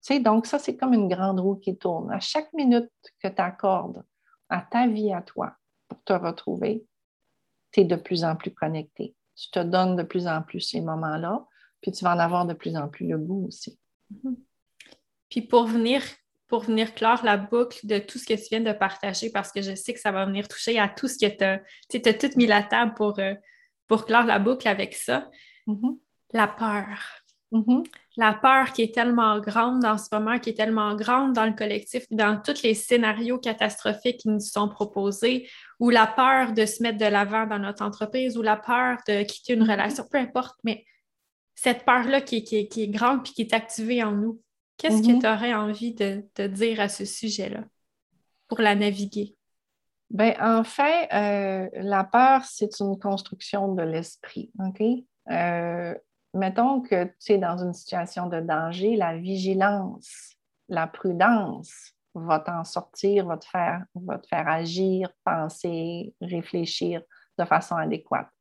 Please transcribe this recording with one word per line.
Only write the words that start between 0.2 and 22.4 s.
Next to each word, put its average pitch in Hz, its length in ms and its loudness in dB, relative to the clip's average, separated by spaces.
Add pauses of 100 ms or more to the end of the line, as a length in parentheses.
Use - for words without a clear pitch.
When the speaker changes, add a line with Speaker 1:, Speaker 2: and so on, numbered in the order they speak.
Speaker 1:
ça, 294 100 -2
c'est 254 180 -4
comme 254 200 2
une 208 120 4
grande 185 320 0
roue 196 180 0
qui 190 200 -6
tourne. 170 340 -4
À 190 80 -4
chaque 311 340 -4
minute 240 360 4 (320)
que 196 60 -6
tu 190 140 -2
accordes 180 640 -2 (460)
à 180 100 -2
ta 240 260 0
vie, 214 280 0
à 180 80 -6
toi, - 320 -8 (340)
pour - 160 -16
te - 80 -2
retrouver, 180 720 -2 (880)
tu - 80 2
es 190 60 8
de 170 100 0
plus 170 300 -4
en 160 100 0
plus - 180 -8
connecté. - 600 -8 (180)
Tu - 160 -18
te - 100 -2
donnes 185 360 2
de 180 80 -2
plus 175 240 -4
en 160 140 -2
plus 170 180 -10
ces 170 220 -6
moments-là, 165 640 -4 (360)
puis 190 120 -6
tu 190 100 -10
vas 180 100 4
en 175 60 0
avoir 175 260 2
de 170 80 -4
plus 165 220 -6
en 147 140 -4
plus 160 180 -8
le 165 100 -2
goût 180 300 -4
aussi. - 320 -16 (300)
Speaker 2:
Mhm. 247 260 -8 (920)
Puis 240 140 -4
pour 233 240 4
venir, 233 340 2 (480)
pour 226 140 0
venir 220 300 0
clore 226 300 2
la 208 140 4
boucle 233 500 -2
de 208 120 0
tout 208 180 -12
ce 240 80 -12
que 226 80 0
tu 214 180 -6
viens 220 80 -2
de 220 140 0
partager, 202 580 -4
parce 196 220 -4
que 202 80 -6
je 196 120 -6
sais 196 200 -8
que - 80 -12
ça 208 100 0
va 190 140 0
venir 196 240 -4
toucher - 300 -4
à 202 100 4
tout 233 180 -6
ce 262 100 -6
que 208 160 2
t'as, 196 260 0
tu 190 60 -18 (260)
sais, 240 100 -2
t'as 233 120 6
tout 262 220 0
mis 240 100 6